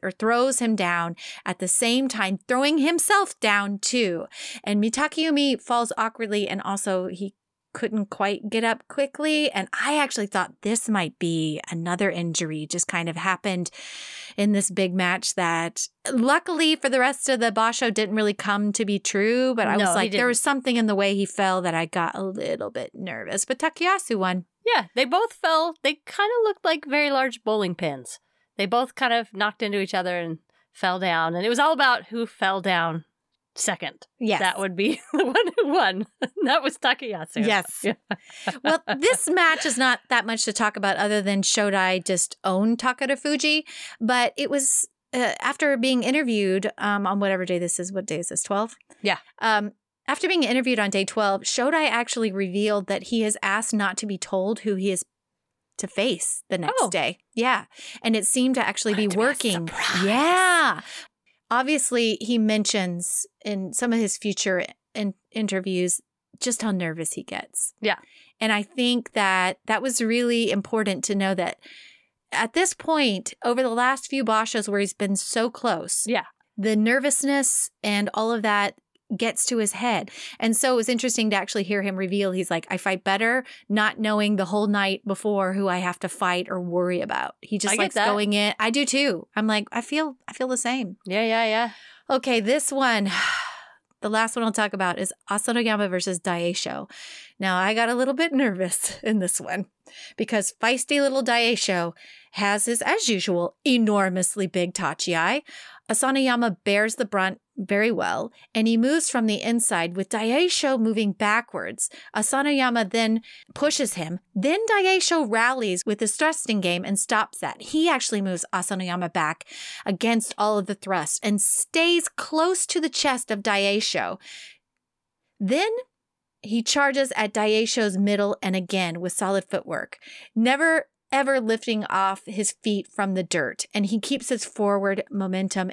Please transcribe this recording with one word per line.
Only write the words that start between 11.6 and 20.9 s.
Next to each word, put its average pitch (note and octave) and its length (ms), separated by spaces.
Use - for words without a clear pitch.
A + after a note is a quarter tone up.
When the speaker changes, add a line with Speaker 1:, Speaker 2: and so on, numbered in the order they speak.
Speaker 1:
another F3 400
injury E3 560
just F3 220
kind E3+ 220
of E3+ 80
happened F3+ 520
in G#3 160
this G3 180
big F#3 240
match F#3 400
that E3+ 540
luckily D#4 640
for C#4 120
the B3+ 100
rest C4+ 300
of B3+ 120
the A#3 100
Basho A3+ 420
didn't G#3+ 220
really G#3 180
come G#3 380
to G#3+ 140
be G3+ 140
true. A#3+ 540
But A3 140
I - 80
Speaker 2:
No, G#3+ 80
Speaker 1:
was F#3 60
Speaker 2:
he F3 60
Speaker 1:
like, G3+ 160
there G3+ 80
Speaker 2:
didn't. A#3+ 100
Speaker 1:
was A#3 120
something C4 360
in A3+ 100
the G#3 80